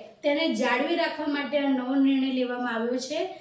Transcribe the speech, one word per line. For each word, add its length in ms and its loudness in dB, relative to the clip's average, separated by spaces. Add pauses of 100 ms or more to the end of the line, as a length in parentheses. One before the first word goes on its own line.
(220)
તેને 320 2
જાળવી 420 0
રાખવા 300 -2
માટે 320 -2
આ 100 2
નવો 260 0
નિર્ણય 400 4
લેવામાં 400 -2
આવ્યો 240 -2
છે 220 -4 (200)